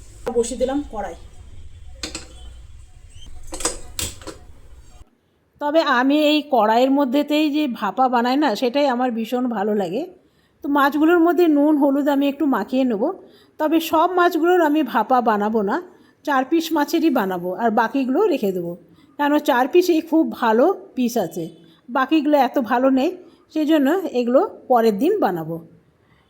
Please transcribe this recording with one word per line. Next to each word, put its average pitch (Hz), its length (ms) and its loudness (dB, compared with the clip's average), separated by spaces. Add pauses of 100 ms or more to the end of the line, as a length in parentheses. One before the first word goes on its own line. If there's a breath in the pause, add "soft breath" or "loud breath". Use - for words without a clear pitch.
(340)
বসিয়ে 233 260 -2
দিলাম 269 320 -2
কড়াই। 196 240 -10 (4000)
তবে 294 220 2
আমি 269 420 2
এই 302 180 2 (100)
কড়াইয়ের 240 400 4
মধ্যেতেই 294 600 2
যে 302 160 0
ভাপা 220 400 -2
বানাই 247 300 0
না, 294 180 0
সেটাই 277 320 0
আমার 254 240 -2
ভীষণ 240 380 -4
ভালো 208 260 -2
লাগে। 202 320 -4 (540)
তো 320 80 -8
মাছগুলোর 294 500 2
মধ্যে 339 280 4
নুন 294 300 4
হলুদ 277 300 2
আমি 285 200 2
একটু 285 180 -2
মাখিয়ে 262 380 0
নেব, 226 200 -2 (540 soft breath)
তবে 311 220 0
সব 320 340 0
মাছগুলোর 349 480 2
আমি 302 220 2
ভাপা 240 380 0
বানাবো 214 400 0
না, 262 200 -2 (420 soft breath)
চার 262 220 0
পিস 330 260 -2
মাছেরই 311 380 0
বানাবো, 185 440 -2
আর 226 180 -2
বাকিগুলো 254 560 0
রেখে 254 240 0
দেবো, 175 240 -8 (420 soft breath)
কেন 294 220 2
চার 269 280 2
পিসেই 349 340 2
খুব 311 300 0
ভালো 247 640 0
পিস 240 220 -2
আছে, 165 320 -4 (400 soft breath)
বাকিগুলো 277 480 2
এত 254 220 0
ভালো 254 300 0
নেই, 269 280 0 (360 soft breath)
সেই 311 120 -2
জন্য 285 240 4 (220)
এগুলো 247 300 2 (260)
পরের 226 300 4
দিন 359 220 0
বানাবো। 165 460 -4 (640)